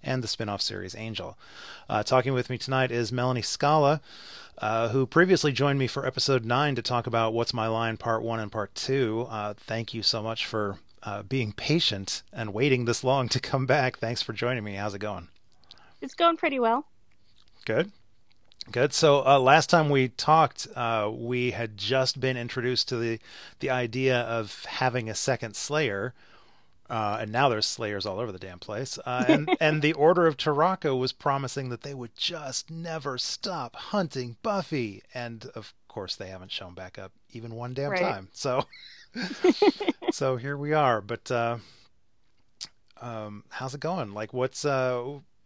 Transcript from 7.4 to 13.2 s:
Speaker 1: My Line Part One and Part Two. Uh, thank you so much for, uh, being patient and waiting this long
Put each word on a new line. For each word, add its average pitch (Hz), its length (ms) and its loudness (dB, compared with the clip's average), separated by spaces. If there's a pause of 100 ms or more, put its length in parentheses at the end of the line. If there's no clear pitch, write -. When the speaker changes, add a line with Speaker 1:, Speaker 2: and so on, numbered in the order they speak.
Speaker 1:
My 113 140 0
Line 113 280 0
Part 113 260 0
One 113 180 -2
and 104 120 -8
Part 104 220 -4
Two. 123 560 0
Uh, 104 260 -6
thank 113 380 -6
you 110 80 -6
so 110 200 -2
much 110 220 -4
for, 101 340 -2 (240)
uh, 104 200 -8
being 110 300 -2
patient - 720 -2 (100)
and 110 200 -6
waiting 123 320 2
this - 180 0
long 131 280 2